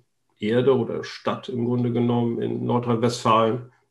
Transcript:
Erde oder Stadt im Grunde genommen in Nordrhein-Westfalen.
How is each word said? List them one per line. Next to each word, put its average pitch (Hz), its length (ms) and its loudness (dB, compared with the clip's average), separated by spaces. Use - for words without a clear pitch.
Erde 123 380 2
oder 107 280 -2
Stadt - 440 -6
im 120 180 -2
Grunde 123 260 0
genommen 120 500 0
in 117 240 -4
Nordrhein-Westfalen. 120 1040 0